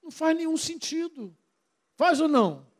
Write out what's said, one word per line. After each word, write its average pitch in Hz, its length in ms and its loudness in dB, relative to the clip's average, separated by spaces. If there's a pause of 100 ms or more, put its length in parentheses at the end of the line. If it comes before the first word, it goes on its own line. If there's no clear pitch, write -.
Não 339 80 -16
faz 320 260 0
nenhum 320 200 -2
sentido. 311 800 -8 (580)
Faz 311 260 2
ou 320 80 2
não? 208 380 2 (140)